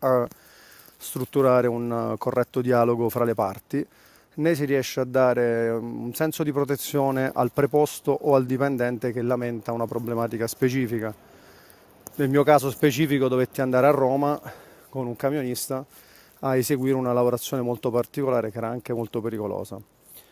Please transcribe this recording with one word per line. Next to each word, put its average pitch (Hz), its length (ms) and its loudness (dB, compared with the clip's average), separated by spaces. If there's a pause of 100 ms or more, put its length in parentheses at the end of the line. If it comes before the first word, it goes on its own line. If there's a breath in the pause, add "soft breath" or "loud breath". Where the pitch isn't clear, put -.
a 127 260 2 (720 loud breath)
strutturare 127 680 2
un, 117 440 -2
eh, 110 60 -6
corretto 123 420 -2
dialogo 120 480 4
fra 120 160 0
le 117 100 2
parti, 101 520 -4 (500 soft breath)
né 165 180 2
si 143 100 -2
riesce 135 360 -2
a 127 40 0
dare 120 680 2
un 117 440 -6
senso 156 280 -2
di 147 100 -2
protezione 135 800 0
al 123 200 0
preposto 147 600 2
o 139 220 2
al 131 120 6
dipendente 123 640 -2
che 120 100 -4
lamenta 120 500 -4
una 117 140 -4
problematica 117 600 -4
specifica. 120 680 -2 (1000 loud breath)
Nel 143 140 0
mio 143 140 4
caso 139 260 4
specifico 139 580 2
dovetti 127 320 0
andare 127 260 4
a 147 40 6
Roma 139 500 2 (480 loud breath)
con 131 180 -8
un 120 100 -8
camionista 135 680 -4 (560 loud breath)
a 135 160 0
eseguire 131 400 2
una 127 160 0
lavorazione 123 500 0
molto 120 280 -2
particolare 120 600 -2
che 117 80 -10
era 113 100 -4
anche 123 240 -6
molto 117 280 -4
pericolosa. 101 580 -6 (540 loud breath)